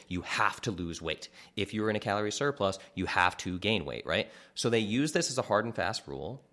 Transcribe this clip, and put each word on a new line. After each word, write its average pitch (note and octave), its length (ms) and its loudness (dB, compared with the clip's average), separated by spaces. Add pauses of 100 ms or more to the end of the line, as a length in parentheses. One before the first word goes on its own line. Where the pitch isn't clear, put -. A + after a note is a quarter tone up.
you F2+ 140 -2
have - 400 2
to A#2+ 80 -2
lose E2+ 300 -4
weight. D#2+ 280 -4 (280)
If G2+ 180 -2
you're G#2+ 160 0
in G#2+ 40 2
a G#2+ 60 -2
calorie G#2 320 0
surplus, C3+ 460 0 (160)
you F2+ 100 -2
have F2+ 340 4
to F2+ 200 -4
gain G2 260 2
weight," A#1+ 220 -6
right? F2 260 0 (220)
So A#2+ 160 0
they A2+ 80 4
use A#2+ 340 2
this E3+ 180 0
as B2 60 -6
a B2+ 60 2
hard A2 240 2
and A2+ 80 -6
fast F#2 340 -2
rule D2 340 -8 (100)